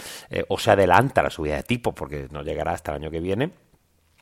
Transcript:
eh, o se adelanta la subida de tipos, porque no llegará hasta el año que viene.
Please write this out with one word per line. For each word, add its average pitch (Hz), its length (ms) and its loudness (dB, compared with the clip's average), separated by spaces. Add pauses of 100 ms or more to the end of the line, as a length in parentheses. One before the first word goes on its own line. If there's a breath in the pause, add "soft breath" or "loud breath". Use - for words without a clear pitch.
(320 loud breath)
eh, 90 160 -2
o 95 100 -2
se - 140 4
adelanta 98 500 6
la 69 80 2
subida 76 280 -4
de 67 60 -6
tipos, 120 300 -2
porque 71 380 -10
no 73 100 -12
llegará 78 300 -4
hasta 82 220 -6
el 73 100 -8
año 78 80 -6
que 82 80 -4
viene. 98 320 -2 (720)